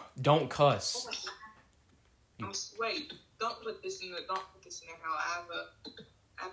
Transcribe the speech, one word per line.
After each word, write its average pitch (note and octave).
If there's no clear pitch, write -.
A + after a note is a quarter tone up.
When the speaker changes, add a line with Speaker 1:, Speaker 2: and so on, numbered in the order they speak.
Speaker 1:
Don't C#3
cuss. C3+
Speaker 2:
Hold -
on. -
I'm -
s-, -
wait, -
don't A3
put A3
this F#3
in F#3
the, F3
don't F#3+
put F3
this E3+
in E3
there, E3
Hal. E3
I D#3+
have E3+
a, -
I -
have F#3